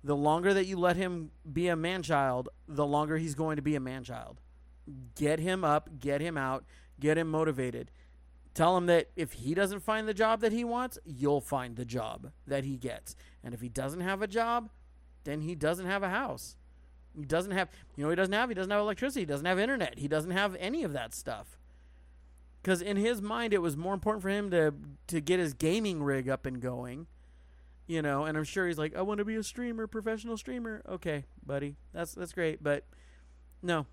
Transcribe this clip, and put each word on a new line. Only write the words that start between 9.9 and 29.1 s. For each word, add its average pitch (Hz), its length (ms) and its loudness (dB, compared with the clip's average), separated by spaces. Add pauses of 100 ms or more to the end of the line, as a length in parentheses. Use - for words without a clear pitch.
the 214 60 -2
job 220 280 4
that 220 120 4
he 240 100 0
wants, 240 400 -2
you'll 143 380 2
find 127 340 -4
the 123 80 -6
job 120 480 -6 (140)
that 139 180 -2
he 135 140 -4
gets. 117 380 -8 (280)
And 120 100 -8
if 113 60 -10
he 123 100 -8
doesn't 135 300 -4
have 190 220 -2
a 214 60 -2
job, 226 420 0 (560)
then 147 160 -4
he 170 140 -4
doesn't 165 320 0
have 196 160 0
a 185 60 -2
house. 202 460 -4 (600)
He 147 80 -8
doesn't 170 260 0
have, 185 180 0 (280)
you 143 80 -4
know, 151 60 2
he 175 40 4
doesn't 185 160 2
have, 226 160 2
he 233 80 -4
doesn't 190 160 -2
have 208 80 4
electricity, 226 420 0
he 175 40 0
doesn't 143 200 -2
have 185 140 4
internet, 202 400 0
he 143 80 -4
doesn't 156 240 0
have 196 260 2
any 262 260 -2
of 160 100 -2
that 120 200 -6
stuff. - 440 -10 (1040)
'Cause 180 180 2
in 202 140 -2
his 214 260 2
mind, 220 320 -2
it 202 80 4
was 165 140 0
more 175 200 -2
important 214 260 -2
for 190 80 -2
him 202 220 0
to, 156 220 6 (340)
to 165 120 -2
get 175 200 2
his 156 140 0
gaming 175 480 2
rig 135 280 0
up 135 160 -2
and 127 160 -6
going, 123 460 -8 (800)
you 165 140 0
know, 143 220 2
and 156 140 0
I'm 156 80 0
sure 180 220 0
he's 165 100 0
like, 156 180 -2
"I 185 60 -2
wanna 208 240 0